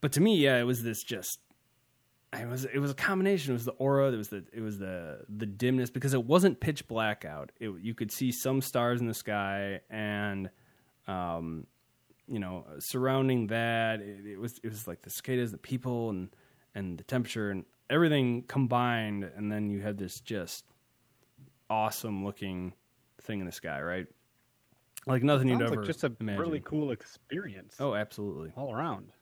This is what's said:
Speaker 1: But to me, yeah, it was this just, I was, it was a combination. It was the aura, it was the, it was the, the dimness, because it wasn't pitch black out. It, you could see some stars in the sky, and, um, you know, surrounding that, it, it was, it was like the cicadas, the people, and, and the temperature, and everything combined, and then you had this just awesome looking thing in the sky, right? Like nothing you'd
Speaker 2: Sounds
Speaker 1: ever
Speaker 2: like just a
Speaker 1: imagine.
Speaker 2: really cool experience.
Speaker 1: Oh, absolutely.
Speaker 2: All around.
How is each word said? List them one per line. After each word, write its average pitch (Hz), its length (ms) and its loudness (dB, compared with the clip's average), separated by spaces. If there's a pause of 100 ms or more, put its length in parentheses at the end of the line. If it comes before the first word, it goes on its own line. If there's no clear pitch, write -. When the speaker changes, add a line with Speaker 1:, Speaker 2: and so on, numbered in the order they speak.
Speaker 1:
But 139 120 0
to 143 80 6
me, 214 160 8
yeah, 139 220 8
it 120 40 2
was 123 180 2
this 113 220 -2
just, - 360 -6 (920)
I 117 120 -4
was, 123 200 -4
it 131 140 0
was 143 100 2
a 135 60 -4
combination. 190 560 2
It - 20 4
was 117 120 0
the 127 80 -2
aura, 139 380 6
it 117 60 0
was 104 120 -4
the, 98 220 -6
it 113 100 -8
was 107 180 -4
the, 87 400 -6 (100)
the 107 160 -6
dimness, 123 460 2
because 135 240 0
it 143 100 2
wasn't 175 340 6
pitch - 280 -2
black 110 360 0
out. 76 360 -8
It, 110 120 -4 (100)
you 113 120 -4
could 110 180 -4
see 127 200 0
some 131 300 0
stars 120 380 2
in 120 80 0
the 113 60 -2
sky, 98 680 -2 (100)
and, 104 580 -2 (580)
um, 85 600 -4 (600)
you 117 120 -4
know, 92 260 -6 (140)
surrounding 131 680 2
that, 113 540 0
it, 101 240 -12
it 101 140 -10
was, 120 240 -8
it 113 60 -4
was 107 180 -10
like 85 160 -10
the - 80 -14
cicadas, 123 400 -2
the 98 80 -10
people, 123 500 -4
and, 92 200 -4 (440)
and 92 240 -6
the 82 60 -12
temperature, 113 480 -2
and 92 120 -4 (260)
everything 135 580 4
combined, 120 760 2
and 104 280 -4
then 107 180 0
you 101 120 0
had 104 160 -2
this 95 220 -8
just - 460 -6 (1040)
awesome 107 560 0
looking 92 480 -6 (480)
thing 104 180 -6
in 92 60 -6
the 87 60 -6
sky, 73 300 -6
right? 87 260 -4 (1000)
Like 131 160 4
nothing 135 240 6
you'd 123 120 4
Speaker 2:
Sounds 117 120 2
Speaker 1:
ever 107 100 0
Speaker 2:
like 104 60 -4
just - 160 -4
a 131 160 2
Speaker 1:
imagine. 110 220 -2
Speaker 2:
really 160 180 0
cool 151 320 -2
experience. 127 880 -10
Speaker 1:
Oh, 139 140 0
absolutely. 101 640 -4
Speaker 2:
All 131 160 -6
around. 123 380 -4 (100)